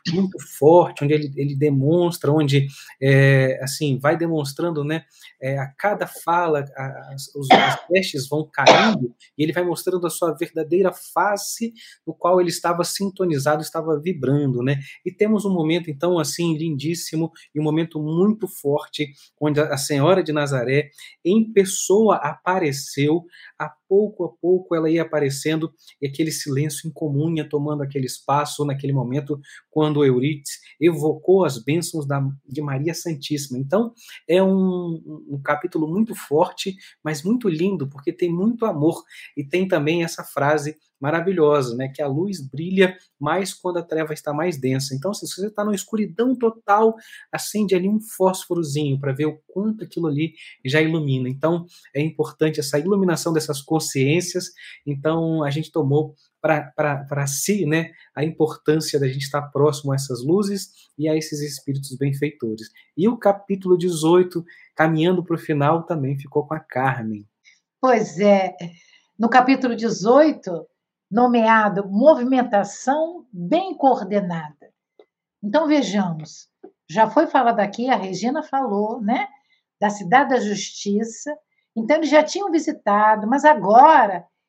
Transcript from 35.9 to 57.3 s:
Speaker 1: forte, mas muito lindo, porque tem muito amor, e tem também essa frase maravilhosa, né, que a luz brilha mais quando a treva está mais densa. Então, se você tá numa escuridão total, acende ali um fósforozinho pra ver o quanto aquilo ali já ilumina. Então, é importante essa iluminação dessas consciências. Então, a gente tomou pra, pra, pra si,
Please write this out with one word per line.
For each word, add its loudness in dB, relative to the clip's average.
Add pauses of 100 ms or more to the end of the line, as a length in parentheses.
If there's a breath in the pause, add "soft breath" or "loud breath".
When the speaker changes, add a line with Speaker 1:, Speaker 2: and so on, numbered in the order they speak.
Speaker 1:
forte, -2 (300 soft breath)
mas -6
muito -2
lindo, -2
porque -8
tem -2
muito -2
amor, -2 (340 loud breath)
e -6
tem -2
também 0
essa -8
frase -2 (240)
maravilhosa, 0
né, -6
que -10
a -4
luz -4
brilha 0 (220 soft breath)
mais -4
quando -6
a -2
treva -4
está -8
mais -2
densa. -2
Então, -4
se -10
você -8
tá -4
numa -2
escuridão -2
total, 2 (380 loud breath)
acende -2
ali 2
um 0
fósforozinho -2
pra -2
ver -2
o -6
quanto -4
aquilo -6
ali -2 (300 loud breath)
já 2
ilumina. 0
Então, -2 (260 soft breath)
é -4
importante -2
essa -2
iluminação 0
dessas -2
consciências. -2 (340 loud breath)
Então, -2
a -2
gente -6
tomou 0 (260)
pra, 0
pra, -2
pra -6
si, -2